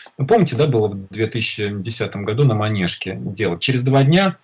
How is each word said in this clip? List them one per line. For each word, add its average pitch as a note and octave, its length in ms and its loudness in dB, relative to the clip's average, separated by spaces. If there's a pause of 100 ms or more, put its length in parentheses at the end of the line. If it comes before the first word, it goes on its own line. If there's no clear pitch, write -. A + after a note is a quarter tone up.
(180)
помните, E3+ 380 2
да, C#3+ 120 2
было A2 200 2
в G2 220 -10
две G#2+ 180 -2
тысячи G#2+ 420 -4
десятом G2+ 560 -4
году A2+ 200 0
на A2+ 100 4
Манежке G2+ 600 -2
дело. F#2 440 -4
Через B2+ 240 -2
два C3+ 200 4
дня F3+ 400 2